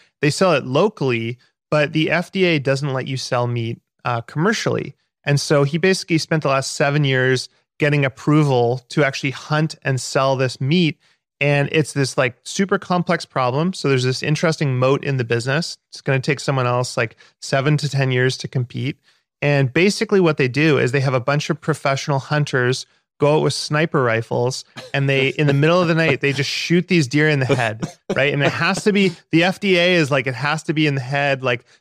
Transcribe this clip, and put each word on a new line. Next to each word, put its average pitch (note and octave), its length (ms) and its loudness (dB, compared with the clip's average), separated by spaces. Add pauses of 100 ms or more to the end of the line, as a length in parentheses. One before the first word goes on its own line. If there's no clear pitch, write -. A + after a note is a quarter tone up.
(220)
They D3 100 2
sell F#3 220 2
it C3 120 0
locally, B2+ 720 0 (320)
but D3+ 240 0
the D#3 160 0
F E3 220 -4
D F#3+ 140 0
A E3+ 120 2
doesn't C3+ 360 -2
let C3 140 -4
you C3+ 80 -6
sell B2 300 -4
meat, A#2+ 340 -4 (240)
uh, A#2+ 180 -4
commercially. D3+ 760 -4 (300)
And C#3+ 140 2
so C#3+ 240 2
he C#3+ 140 -2
basically F#3 400 0
spent D#3 240 -2
the D3 80 -2
last C3+ 220 -2
seven D3 320 0
years C3 460 0 (280)
getting D3 260 2
approval C3 840 2
to D#3 140 0
actually C3+ 280 -2
hunt D3+ 520 -2
and C3+ 180 -2
sell C3+ 340 0
this B2+ 240 -2
meat. D3+ 380 2 (420)
And C#3+ 320 2
it's - 220 0
this, C#3 240 -2
like, B2+ 260 0
super G3 360 -2
complex F3 460 -2
problem. C#3 480 -2
So - 140 -6
there's C3+ 160 2
this B2+ 200 -2
interesting D3+ 560 0
moat C3+ 240 0
in C3+ 140 -2
the B2+ 60 -2
business. A#2+ 540 -2 (140)
It's - 100 -18
gonna C3+ 180 0
take C#3+ 200 -2
someone C3 260 -2
else, B2 320 -2
like, A#2 180 -4 (260)
seven C3+ 360 0
to C#3+ 100 -4
ten C3+ 240 0
years B2+ 280 0
to - 80 -10
compete. B2 500 -6 (440)
And C#3 300 2
basically G3 480 2
what E3 180 2
they C#3 100 2
do C#3 320 2
is B2 120 0
they C#3 100 0
have C3+ 120 0
a C3 60 0
bunch C#3 300 -2
of D#3+ 120 -4
professional C#3 580 -2
hunters C3 680 -2 (340)
go D3 140 4
out D3+ 80 2
with D3 100 0
sniper D3+ 480 -2
rifles, A#2+ 640 -2 (300)
and C#3 160 0
they, C3+ 200 2
in D3+ 160 0
the C#3+ 80 4
middle D#3+ 280 4
of E3 80 2
the E3+ 40 2
night, D#3+ 280 2
they C#3 100 0
just C3+ 180 -4
shoot - 380 0
these E3+ 180 2
deer D3+ 220 2
in D3+ 120 2
the C3 60 0
head, A#2 400 0 (300)
right? C3+ 180 2
And C#3+ 80 -2
it C3+ 120 2
has E3+ 320 -2
to G#3 80 4
be, F#3+ 180 2 (200)
the E3 120 4
F F#3 160 0
D F#3+ 180 2
A F3 180 4
is D#3 140 2
like, C3+ 160 0
"It C3 100 -4
has D3 280 -4
to E3 100 -4
be D#3 140 2
in C#3+ 80 0
the C3 60 -2
head." C#3 420 -2
Like, B2 220 -2 (160)